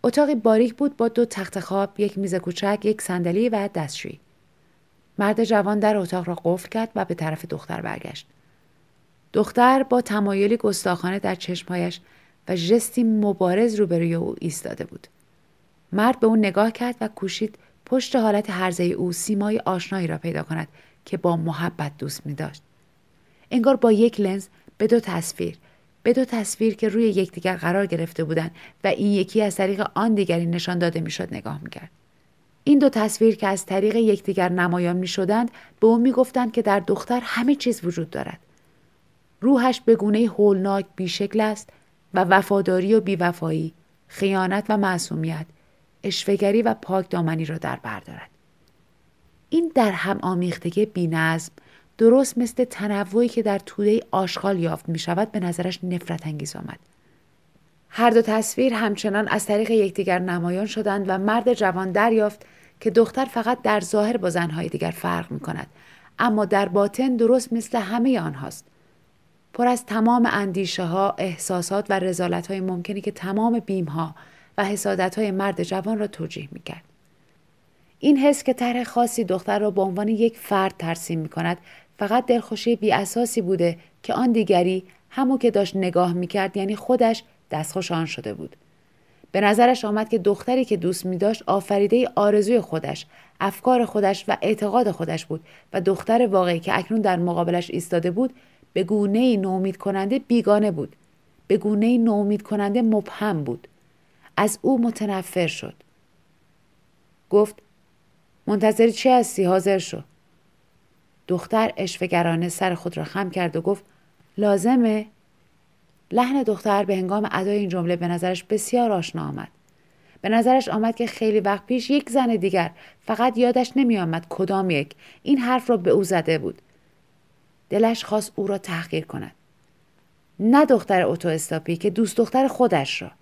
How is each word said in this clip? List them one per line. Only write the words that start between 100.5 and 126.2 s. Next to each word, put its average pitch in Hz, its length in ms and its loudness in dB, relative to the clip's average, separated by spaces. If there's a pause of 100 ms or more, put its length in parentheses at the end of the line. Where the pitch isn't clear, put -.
بود، 156 260 -8 (500)
به 208 100 4
گونه‌ای 214 420 2
نومید 208 440 2
کننده 208 400 -2
مبهم 208 600 0
بود. 120 240 -8 (680)
از 208 260 0
او 254 200 2
متنفر 196 640 -2
شد. - 280 -10 (1600)
گفت: 208 320 2 (840)
«منتظر 214 440 4
چی 220 180 0
هستی؟ 240 360 4
حاضر 190 340 2
شو.» 170 220 -8 (1300)
دختر 180 480 0
عشوه‌گرانه 175 720 -2
سر 180 260 -2
خود 175 220 -8
را 160 80 -6
خم 190 260 -6
کرد 175 260 -2
و 165 40 0
گفت: 196 240 -4 (540)
«لازمه؟» 214 680 2 (1040)
لحن 254 320 0
دختر 208 420 0
به 196 120 0
هنگام 196 360 -2
ادای 202 260 0
این 202 100 -2
جمله 175 280 -2
به 170 120 -4
نظرش 180 360 -2
بسیار 220 480 0
آشنا 165 360 -4
آمد. - 200 -10 (720)
به 196 80 -4
نظرش 247 400 4
آمد 226 260 0
که 240 120 -2
خیلی 214 340 0
وقت 196 260 -2
پیش 247 240 -2
یک 285 200 0
زن 233 260 2
دیگر، 180 340 0 (300)
فقط 226 380 0
یادش 247 380 2
نمی‌آمد 185 520 0
کدام 190 420 -2
یک، 147 240 0 (280)
این 277 160 4
حرف 247 320 0
را 233 60 4
به 175 140 2
او 196 140 4
زده 165 340 0